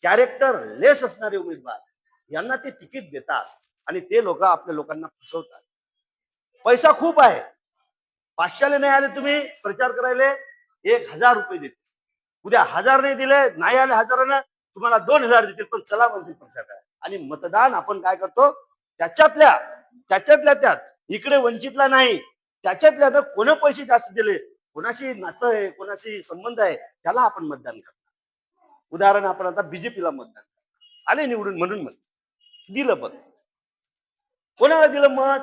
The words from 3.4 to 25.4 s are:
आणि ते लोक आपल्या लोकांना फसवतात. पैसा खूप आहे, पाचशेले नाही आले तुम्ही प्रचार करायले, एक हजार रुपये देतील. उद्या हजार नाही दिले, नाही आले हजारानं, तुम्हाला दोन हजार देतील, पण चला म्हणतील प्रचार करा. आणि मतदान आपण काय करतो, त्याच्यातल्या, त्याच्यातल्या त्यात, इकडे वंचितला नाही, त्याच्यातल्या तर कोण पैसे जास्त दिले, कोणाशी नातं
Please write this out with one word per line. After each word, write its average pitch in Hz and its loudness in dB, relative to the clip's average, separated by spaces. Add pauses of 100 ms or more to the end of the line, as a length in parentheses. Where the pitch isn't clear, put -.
आणि 175 -8
ते 196 0
लोक 180 -4
आपल्या 175 0
लोकांना 151 -10
फसवतात. - -16 (1040)
पैसा 247 4
खूप 311 0
आहे, 233 6 (960)
पाचशेले 269 0
नाही 277 2
आले 277 2
तुम्ही 285 -4
प्रचार 214 -6
करायले, 254 -4 (280)
एक 233 0
हजार 240 2
रुपये 190 -6
देतील. 143 -18 (580)
उद्या 208 2
हजार 226 0
नाही 269 -2
दिले, 269 2
नाही 202 0
आले 262 2
हजारानं, 254 0 (100)
तुम्हाला 233 -4
दोन 247 2
हजार 233 4
देतील, 196 -12
पण - -10
चला 226 0
म्हणतील 196 -8
प्रचार 123 -20
करा. 101 -20 (220)
आणि 190 -12
मतदान 175 -2
आपण 196 -8
काय 185 -2
करतो, 247 0 (280)
त्याच्यातल्या, 302 4 (280)
त्याच्यातल्या 262 4
त्यात, 262 2 (320)
इकडे 277 0
वंचितला 254 0
नाही, 262 2 (440)
त्याच्यातल्या 277 4
तर 285 2
कोण 233 0
पैसे 294 -2
जास्त 233 0
दिले, 208 -4 (200)
कोणाशी 240 -10
नातं 226 -4